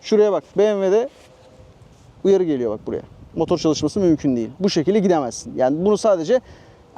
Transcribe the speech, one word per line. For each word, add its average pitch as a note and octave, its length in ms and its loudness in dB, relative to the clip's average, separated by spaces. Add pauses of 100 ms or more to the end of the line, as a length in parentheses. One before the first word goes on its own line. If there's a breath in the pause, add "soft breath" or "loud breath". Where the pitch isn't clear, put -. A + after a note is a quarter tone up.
şuraya G#3 300 2
bak, E3 120 -2 (140)
B G#3 160 2
M G3 120 -2
W'de A3+ 240 0 (1120)
uyarı F#3+ 200 4
geliyor B2+ 280 -2
bak A2 160 -10
buraya. G#2+ 140 -6 (340)
Motor E3 220 -2
çalışması D3+ 420 -2
mümkün D3+ 360 2
değil. A2+ 140 -4 (100)
Bu F#3+ 100 0
şekilde F3+ 300 0
gidemezsin. D3+ 580 -2
Yani C#3+ 280 0
bunu G#3 120 2
sadece G3+ 440 0 (560 loud breath)